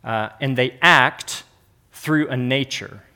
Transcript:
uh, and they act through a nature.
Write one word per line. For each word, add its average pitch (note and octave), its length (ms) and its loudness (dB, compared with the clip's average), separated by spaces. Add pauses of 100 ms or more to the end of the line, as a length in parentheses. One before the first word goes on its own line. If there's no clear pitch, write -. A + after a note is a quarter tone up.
uh, A2 260 -6 (100)
and C3+ 180 -4
they B2+ 240 -2
act D#3 600 2 (480)
through D3+ 380 -4
a C3 80 -4
nature. B2+ 640 -6 (120)